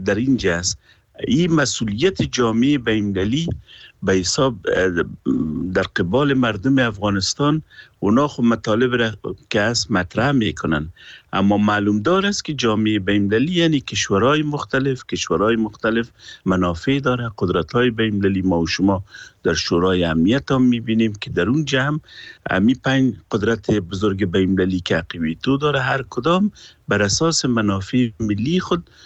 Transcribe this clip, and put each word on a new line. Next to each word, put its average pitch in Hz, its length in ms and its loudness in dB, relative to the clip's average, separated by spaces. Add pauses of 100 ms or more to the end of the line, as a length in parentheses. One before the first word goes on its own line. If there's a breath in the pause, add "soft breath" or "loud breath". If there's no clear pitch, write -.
در 101 100 2
اینجا 104 420 2
است، 87 220 -4 (480 soft breath)
این 165 260 2
مسئولیت 143 680 0
جامعه 127 560 2
بین‌المللی 110 680 -2 (560 loud breath)
به 95 80 2
حساب، 113 420 0 (220)
اه، 92 120 2 (840)
در 98 80 2
قبال 120 520 0
مردم 123 440 2
افغانستان 107 840 0 (380 loud breath)
اونا 120 280 2
خب 127 140 -4
مطالب 117 520 2
را 117 160 2 (400)
که 107 100 2
است 113 300 -2
مطرح 107 420 0
می‌کنن، 80 560 -2 (440 loud breath)
اما 98 260 2
معلوم 104 420 2
دار 185 260 2
است 202 180 -4
که 156 100 -6
جامعه 110 440 0
بین‌المللی 101 540 0
یعنی 165 280 2
کشورهای 120 640 0
مختلف، 135 640 -2
کشورهای 98 500 0
مختلف 113 520 -2 (360 loud breath)
منافع 92 560 0
داره، 123 380 -2
قدرت‌های 123 520 0
بین‌المللی. 101 520 0
ما 87 180 2
و 80 60 0
شما 95 380 0 (400 loud breath)
در 87 100 2
شورای 90 500 0
امنیت 85 460 0
هم 131 120 2
می‌بینیم 113 580 2
که - 100 -10
در 90 180 0
اونجا 135 340 0
هم 147 180 -2 (500 loud breath)
امی 107 240 2
پنج 131 400 0 (160)
قدرت 110 400 0
بزرگ 98 540 0
بین‌المللی 92 560 0
که 92 160 -2
عقیبه 82 460 -4
تو 135 140 0
داره، 143 240 0
هر 131 300 -2
کدام 180 420 0 (360 loud breath)
بر 104 140 2
اساس 151 420 0
منافع 113 640 0 (120)
ملی 113 400 0
خود 175 300 -4 (160 soft breath)